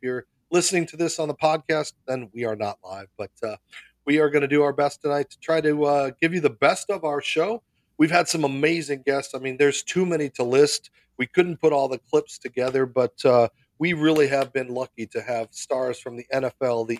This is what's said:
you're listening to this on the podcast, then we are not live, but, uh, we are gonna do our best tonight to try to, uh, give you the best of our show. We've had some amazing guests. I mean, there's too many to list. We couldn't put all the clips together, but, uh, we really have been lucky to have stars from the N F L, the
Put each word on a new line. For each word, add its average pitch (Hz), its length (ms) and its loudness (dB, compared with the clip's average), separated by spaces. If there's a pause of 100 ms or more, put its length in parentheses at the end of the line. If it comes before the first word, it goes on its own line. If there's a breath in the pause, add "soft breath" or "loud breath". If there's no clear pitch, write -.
you're 127 240 -6 (260)
listening 170 360 2
to 156 100 -16
this 165 200 -2
on 156 100 -4
the 139 80 -6
podcast, 156 580 0 (140)
then 127 260 -6
we 120 100 -8
are 110 120 -4
not 104 280 -6
live, 95 240 -14 (100)
but, 101 140 -10 (100)
uh, 107 140 -6 (500 loud breath)
we 147 140 2
are 151 100 4
gonna 143 180 2
do 147 140 4
our 143 120 2
best 143 280 -2
tonight 143 280 -2
to - 100 -20
try 160 220 0
to, 147 240 2
uh, 143 260 2 (100)
give 165 120 2
you 180 80 -2
the 143 80 4
best 147 400 0
of 185 160 -4
our 147 160 -2
show. 233 420 -2 (340)
We've 156 140 4
had 175 160 4
some 160 160 -2
amazing 143 600 -2
guests. 139 300 -2
I 131 60 -8
mean, 135 180 -8
there's 143 240 4
too 185 240 -2
many 156 260 -2
to 127 120 -4
list. 135 460 2 (280)
We 127 100 -4
couldn't 180 340 0
put 160 100 4
all 139 160 2
the 127 120 -6
clips - 380 -2
together, 131 480 -2
but, 123 380 -2
uh, 123 240 6 (300)
we 170 140 0
really 156 360 4
have 135 260 -2
been 127 160 -4
lucky 123 380 -8
to 113 140 -8
have 117 300 -4
stars 131 480 -6
from 120 160 -14
the 123 160 -14
N 135 140 0
F 123 160 -6
L, 117 240 0
the 117 140 -4